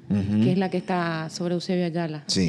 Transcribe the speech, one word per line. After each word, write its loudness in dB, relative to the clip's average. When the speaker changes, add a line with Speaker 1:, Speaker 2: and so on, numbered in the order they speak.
Speaker 1:
Ujú. 2
Speaker 2:
que 4
es 2
la 0
que -2
está -2
sobre -2
Eusebio 0
Ayala. -4
Speaker 1:
Sí. 0